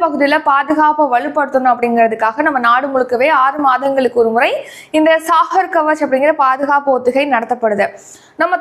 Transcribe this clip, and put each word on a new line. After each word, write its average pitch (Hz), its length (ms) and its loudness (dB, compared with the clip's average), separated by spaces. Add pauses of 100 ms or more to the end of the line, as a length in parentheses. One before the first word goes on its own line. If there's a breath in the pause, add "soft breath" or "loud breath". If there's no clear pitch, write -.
பகுதியில 285 320 0 (140)
பாதுகாப்பை 302 640 2
வலுப்படுத்தணும் 277 600 0
அப்படிங்கிறதுக்காக 233 760 0
நம்ம 285 120 0 (100)
நாடு 262 240 2
முழுக்கவே 254 360 0 (140)
ஆறு 277 240 -2
மாதங்களுக்கு 262 560 0
ஒரு 226 120 0
முறை 285 160 0 (480 loud breath)
இந்த 311 120 4 (180)
சாகர் 349 480 0
கவச் 311 280 0
அப்படிங்கிற 269 280 2 (120)
பாதுகாப்பு 277 520 0
ஒத்திகை 247 280 0 (100)
நடத்தப்படுது. 226 520 -2 (540 loud breath)
நம்ம 339 200 0